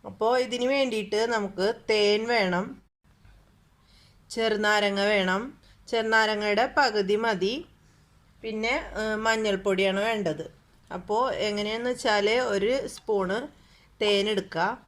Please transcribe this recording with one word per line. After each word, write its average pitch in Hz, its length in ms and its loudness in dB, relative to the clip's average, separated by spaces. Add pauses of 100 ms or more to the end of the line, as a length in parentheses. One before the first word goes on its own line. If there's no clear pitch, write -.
അപ്പോൾ 214 240 0 (120)
ഇതിന് 247 300 -2
വേണ്ടിയിട്ട് 214 460 0 (140)
നമുക്ക് 202 320 -2 (240)
തേൻ 208 300 4 (140)
വേണം, 190 320 0 (1700)
ചെറുനാരങ്ങ 208 640 2 (120)
വേണം, 190 280 2 (500)
ചെറുനാരങ്ങയുടെ 220 760 2 (120)
പകുതി 208 480 2
മതി, 208 300 0 (880)
പിന്നെ, 220 320 -4 (260)
ഏ, - 20 -2 (220)
മഞ്ഞൾപ്പൊടിയാണ് 196 840 0
വേണ്ടത്. 170 360 -2 (520)
അപ്പോൾ 208 280 0 (240)
എങ്ങനെയാണെന്ന് 214 460 -4
വെച്ചാൽ 214 340 2 (260)
ഒരു 202 180 2 (220)
സ്പൂണ് 196 440 -2 (640)
തേൻ 202 320 4
എടുക്കുക. 190 320 -2 (220)